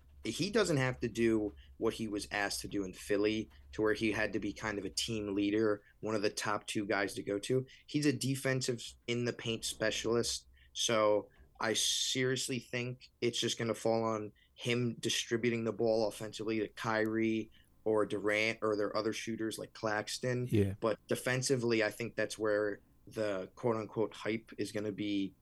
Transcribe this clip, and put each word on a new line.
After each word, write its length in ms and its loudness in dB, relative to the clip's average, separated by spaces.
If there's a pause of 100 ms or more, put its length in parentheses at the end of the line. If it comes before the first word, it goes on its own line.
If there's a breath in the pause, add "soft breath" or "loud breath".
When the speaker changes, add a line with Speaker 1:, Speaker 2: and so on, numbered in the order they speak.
(240)
Speaker 1:
He 260 -2
doesn't 280 2
have 220 0
to 80 -2
do 460 2 (240 soft breath)
what 160 0
he 140 -6
was 240 -6
asked 300 -2
to 60 -8
do 160 -2
in 80 -6
Philly, 580 0 (220 soft breath)
to 100 -4
where 120 4
he 180 0
had 220 0
to 60 0
be 120 -4
kind 260 -4
of 80 -4
a 40 -6
team 460 -2
leader, 460 2 (200 loud breath)
one 140 0
of 60 0
the 80 4
top 360 -2
two 200 -4
guys 280 0
to 80 -6
go 160 -2
to. 280 0 (200 loud breath)
He's 220 0
a 40 6
defensive 680 0 (260)
in 160 0
the 100 2
paint 300 -4
specialist. 840 0 (280 soft breath)
So 540 4 (340 soft breath)
I 120 2
seriously 840 0
think 500 -6 (120)
it's 180 0
just 180 0
gonna 180 0
fall 280 2
on 280 -2 (240 soft breath)
him 440 0
distributing 640 0
the 80 0
ball 360 2
offensively 520 -4
to 100 -2
Kyrie 840 0 (340 soft breath)
or 200 4
Durant 560 2
or 140 2
their 220 0
other 160 0
shooters 460 -4
like 140 -12
Claxton. 760 -2
Speaker 2:
Yeah. 320 4
Speaker 1:
But 160 2 (100)
defensively, 760 2
I 80 2
think 240 -6
that's 220 -2
where 420 2 (340)
the 420 -2
quote 220 0
unquote 360 -2
hype 440 -4
is 140 -4
gonna 200 -2
be 500 -2